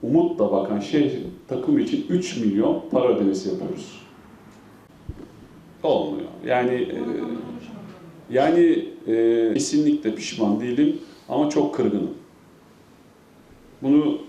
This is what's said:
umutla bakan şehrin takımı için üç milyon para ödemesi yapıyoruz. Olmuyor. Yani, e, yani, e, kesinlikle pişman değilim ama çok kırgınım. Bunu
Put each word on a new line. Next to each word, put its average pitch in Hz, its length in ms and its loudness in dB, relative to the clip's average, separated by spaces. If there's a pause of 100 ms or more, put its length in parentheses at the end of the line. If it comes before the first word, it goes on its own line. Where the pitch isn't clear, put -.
umutla 127 480 2
bakan 104 280 0
şehrin 143 480 0 (200)
takımı 135 340 0
için - 280 -2
üç 180 280 -2
milyon 113 440 2 (100)
para 127 160 2
ödemesi 98 420 0
yapıyoruz. - 520 -8 (1800)
Olmuyor. 101 440 -2 (200)
Yani, 123 240 2
e, - 280 -2 (1300)
yani, 160 560 4 (220)
e, 113 460 4
kesinlikle 147 640 0
pişman 107 440 -2
değilim 123 380 2 (320)
ama 143 200 0
çok - 260 0
kırgınım. 104 360 0 (1700)
Bunu 147 360 4 (120)